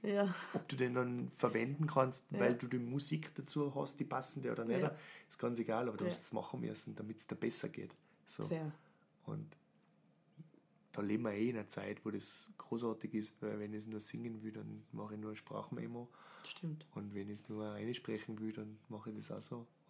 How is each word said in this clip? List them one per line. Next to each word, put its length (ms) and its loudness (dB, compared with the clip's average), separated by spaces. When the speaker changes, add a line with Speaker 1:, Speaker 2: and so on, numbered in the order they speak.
Speaker 1:
Ja. 300 4
Speaker 2:
Ob 140 0
du 80 -2
den 180 4
dann 420 2
verwenden 520 4
kannst, 440 4
Speaker 1:
Ja. 80 0
Speaker 2:
weil 160 8
du 120 -2
die 100 2
Musik 580 0
dazu 380 0
hast, 260 -2
die 60 4
passende 460 0
oder 140 0
nicht, 160 4
Speaker 1:
Ja. 140 4
Speaker 2:
ist 120 -10
ganz 200 2
egal, 280 4
aber 100 -2
du 80 0
Speaker 1:
Ja. 60 4
Speaker 2:
hast 140 0
es 80 -2
machen 280 -2
müssen, 340 -4
damit's 320 -6
dir 80 -2
besser 340 2
geht. 220 -8
So. 160 -2
Speaker 1:
Sehr. 280 0
Speaker 2:
Und 220 -6
da 100 -2
leben 220 4
wir 80 4
eh 180 4
in 80 0
einer 100 -4
Zeit, 380 -4
wo 60 -2
das 480 -2
großartig 560 0
ist, 260 -2
weil 180 -2
wenn 140 -4
ich 140 -4
nur 120 -4
singen 440 -4
will, 80 -4
dann 400 -8
mache 240 -6
ich 40 -6
nur 120 -4
ein 40 -4
Sprachmemo. 720 -4
Speaker 1:
Stimmt. 460 -4
Speaker 2:
Und 220 -4
wenn 140 -4
ich 100 -4
es 100 -10
nur 220 0
einsprechen 680 -2
will, 140 0
dann 240 -8
mache 200 -6
ich 60 -4
das 160 -6
auch 100 -4
so. 140 -8